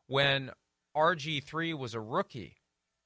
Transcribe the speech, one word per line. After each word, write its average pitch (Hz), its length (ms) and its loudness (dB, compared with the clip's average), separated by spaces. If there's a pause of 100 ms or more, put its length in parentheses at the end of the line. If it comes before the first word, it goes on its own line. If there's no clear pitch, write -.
When 139 440 2 (440)
R 160 180 6
G 147 280 -4
three 165 320 -4
was 131 200 -6
a 113 60 -4
rookie 117 600 -4 (440)